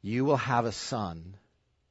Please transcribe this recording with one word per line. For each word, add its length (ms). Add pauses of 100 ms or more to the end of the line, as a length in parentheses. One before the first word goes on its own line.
"You 240
will 120
have 280
a 60
son 640 (560)